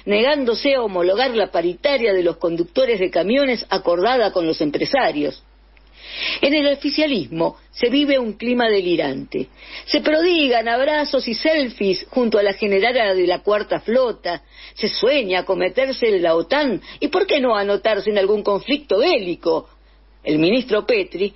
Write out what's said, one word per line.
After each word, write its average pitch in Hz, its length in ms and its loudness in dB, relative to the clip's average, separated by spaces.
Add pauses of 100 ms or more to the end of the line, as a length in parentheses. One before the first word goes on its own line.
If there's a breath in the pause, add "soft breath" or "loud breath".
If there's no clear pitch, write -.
negándose 247 720 2
a 254 80 0
homologar 202 520 0
la 196 160 0
paritaria 202 600 0
de 185 100 2
los 170 140 0
conductores 180 640 0
de 185 100 0
camiones 233 600 0
acordada 190 640 0
con 170 140 -2
los 160 140 -2
empresarios. 165 840 -2 (960 loud breath)
En 285 140 2
el 285 180 2
oficialismo 247 840 -2 (160 soft breath)
se - 160 0
vive 277 300 2
un 220 160 -4
clima 240 340 0
delirante. 160 800 -2 (380 loud breath)
Se - 160 0
prodigan 302 640 2
abrazos 277 580 0
y 233 80 -4
selfies 233 760 -2
junto 233 280 0
a 202 40 4
la 196 100 2
generala 208 640 0
de 185 120 2
la 175 140 0
Cuarta 208 400 -2
Flota. 214 640 -2 (320 loud breath)
Se 214 140 -4
sueña 196 560 0
con 185 140 -2
meterse 240 500 0
en 196 140 2
la 165 120 2
otan 233 460 0 (200 loud breath)
y, 294 80 -2
¿por 381 180 0
qué 370 140 0
no 247 160 2
anotarse 202 540 0
en 208 80 2
algún 202 240 0
conflicto 202 560 0
bélico? 180 720 0 (540 soft breath)
El 151 160 0
ministro 202 480 2
Petri 196 500 -2